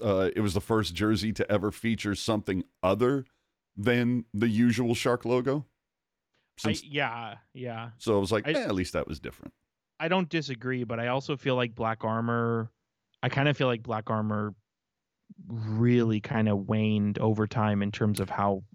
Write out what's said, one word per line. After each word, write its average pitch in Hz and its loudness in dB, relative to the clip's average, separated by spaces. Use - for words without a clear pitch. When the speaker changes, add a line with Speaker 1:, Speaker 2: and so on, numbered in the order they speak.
Speaker 1:
uh, 95 4
it - 0
was 104 0
the 101 0
first 104 0
jersey 107 2
to 95 -2
ever 101 2
feature 107 -2
something 98 -2
other 123 2
than 120 2
the 107 2
usual 117 4
shark 120 0
logo. 127 0
Speaker 2:
I, 107 0
Speaker 1:
Since - -8
Speaker 2:
yeah, 117 -6
yeah. 117 -10
Speaker 1:
So 110 0
I 101 4
was 98 -2
like, 110 0
Speaker 2:
I 147 0
Speaker 1:
"Eh, 247 -2
at 127 -2
least 92 -2
that 85 -2
was 78 -8
different." - -14
Speaker 2:
I 160 -4
don't 180 2
disagree, 127 -4
but 113 -4
I 120 -2
also 131 -2
feel 131 0
like 120 -2
Black 113 -4
Armor, 117 0
I 127 0
kinda 139 2
feel 135 2
like 117 0
Black 113 -4
Armor 107 0
really 113 2
kinda 110 2
waned 104 0
over 107 2
time 104 0
in 101 -2
terms 104 0
of 95 -2
how 101 0